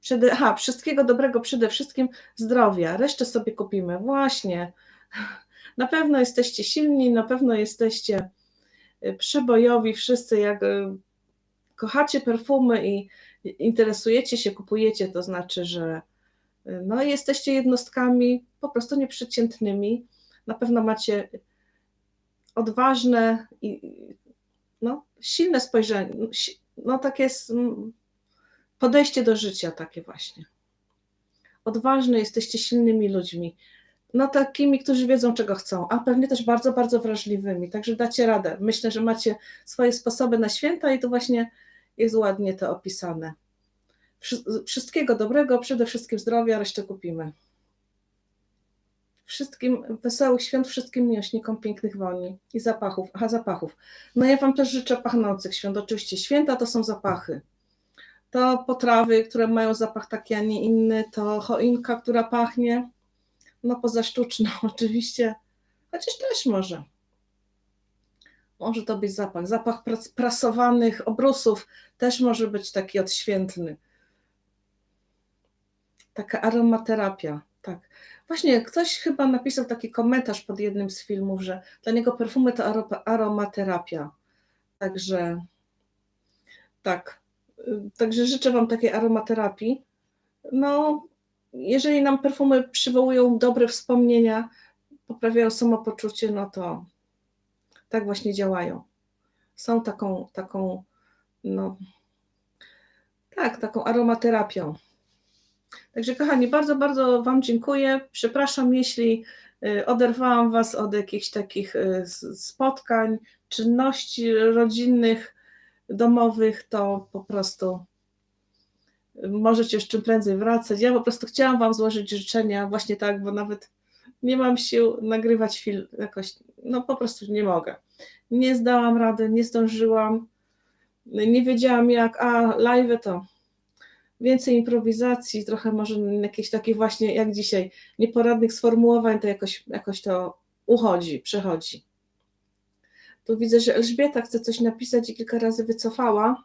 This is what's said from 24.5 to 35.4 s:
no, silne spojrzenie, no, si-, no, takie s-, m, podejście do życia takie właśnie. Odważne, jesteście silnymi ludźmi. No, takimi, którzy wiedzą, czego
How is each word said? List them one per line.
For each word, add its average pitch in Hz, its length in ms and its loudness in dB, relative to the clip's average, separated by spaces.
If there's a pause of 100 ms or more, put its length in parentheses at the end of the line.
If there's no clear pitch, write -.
no, 247 240 -6 (140)
silne 339 400 0
spojrzenie, 214 580 -2
no, 226 160 -6
si-, - 260 -6 (180)
no, 262 200 -4
takie 269 280 -2
s-, - 240 -6
m, 226 440 -4 (840)
podejście 262 440 4
do 220 120 4
życia 196 360 -6
takie 165 300 -14
właśnie. - 440 -18 (1200)
Odważne, 247 540 2
jesteście 220 380 -4
silnymi 226 520 2
ludźmi. 175 460 -6 (580)
No, 269 140 2
takimi, 277 520 2
którzy 254 280 0
wiedzą, 240 260 4
czego 208 220 -2